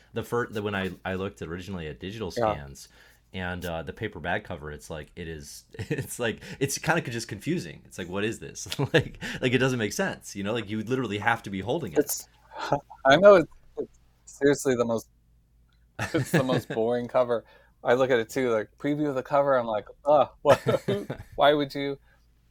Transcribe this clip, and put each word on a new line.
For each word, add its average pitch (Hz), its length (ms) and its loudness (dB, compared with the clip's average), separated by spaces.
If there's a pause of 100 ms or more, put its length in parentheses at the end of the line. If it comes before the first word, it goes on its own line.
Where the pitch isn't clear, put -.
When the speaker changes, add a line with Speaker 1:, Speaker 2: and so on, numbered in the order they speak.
(140)
Speaker 1:
the 113 100 -6
fir-, 120 260 -2
the, 107 120 -6
when 101 120 -4
I, 95 180 -2 (140)
I 95 100 -4
looked 95 260 -8
originally 87 460 -10
at 71 120 -12
digital 98 380 -10
Speaker 2:
Yeah. 110 180 0
Speaker 1:
scans 69 320 -14 (460)
and, 90 320 -6
uh, 82 180 -6
the 76 100 -10
paper 107 260 -10
bag 90 260 -4
cover, 76 260 -10
it's 73 180 -14
like, 78 260 -12
it 85 120 -12
is, 76 420 -14
<laughs> - 40 -20
it's - 460 -8
like, 113 220 -2 (180)
it's - 200 -2
kind 160 180 0
of 160 160 -2
just 117 140 -6
confusing. 98 580 -6
It's - 140 -18
like, 87 100 -8
"What 98 140 -4
is 110 160 -4
this?" - 280 -14 (120)
<laughs> 139 140 -2
Like, - 280 0 (200)
like, 127 120 2
it 131 60 6
doesn't 127 200 2
make 104 140 -2
sense, - 420 -6
you 98 80 -6
know? 104 100 -2
Like, 110 160 -4
you 110 80 -4
would 110 120 -6
literally 117 300 -2
have 113 240 0
to 113 80 -12
be 95 100 -4
holding 117 320 -4
it. - 120 2
Speaker 2:
It's, - 220 -8 (800)
I 135 120 8
know 196 180 12
it's, 160 160 4 (260)
it's - 220 -10 (260)
seriously 139 500 2
the 117 100 2
most, 117 240 -2 (1040)
it's 147 220 0
the 143 80 4
most 127 280 -2
Speaker 1:
<laughs> - 20 -8
Speaker 2:
boring 120 340 0
cover. 120 380 2 (380)
I 131 120 6
look 131 160 4
at 123 80 6
it 110 100 -2
too, 127 220 0
like, 110 180 0 (100)
preview 147 300 -2
of 135 60 -4
the 127 80 -2
cover, 143 340 2
I'm 120 100 0
like, 107 180 -4 (200)
"Ugh, 151 240 6 (140)
what, 139 180 6 (120)
<laughs> - 140 -2
who, 202 220 -2
Speaker 1:
<laughs> - 260 -12
Speaker 2:
why 143 180 6
would 147 220 -2
you?" 139 240 -6 (520)